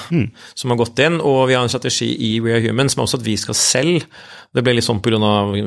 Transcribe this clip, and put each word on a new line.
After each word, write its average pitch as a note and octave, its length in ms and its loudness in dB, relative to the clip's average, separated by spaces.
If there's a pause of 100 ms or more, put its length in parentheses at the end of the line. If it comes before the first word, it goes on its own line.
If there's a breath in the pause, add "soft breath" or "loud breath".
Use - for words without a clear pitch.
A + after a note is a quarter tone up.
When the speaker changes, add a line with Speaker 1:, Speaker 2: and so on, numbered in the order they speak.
Speaker 1:
Mm. D3 220 0 (240 loud breath)
Speaker 2:
som B2+ 160 -4
har A#2+ 60 2
gått A#2 280 0
inn, E3 160 0
og C3 280 2
vi C3 60 4
har B2 100 2
en A#2 40 0
strategi A#2+ 460 -2 (220)
i - 40 0
We A2+ 140 0
Are A#2 60 4
Human A2+ 280 0
som C3 140 -2
er A2+ 40 0
også - 120 -4
at A2+ 60 -8
vi A2 120 0
skal - 200 -6
selv, D#3 480 0 (500 loud breath)
det B2+ 80 0
ble B2 120 2
litt A#2 100 0
sånn A2 180 0
på A#2+ 80 0
grunn A2 140 0
av G2+ 280 2 (140)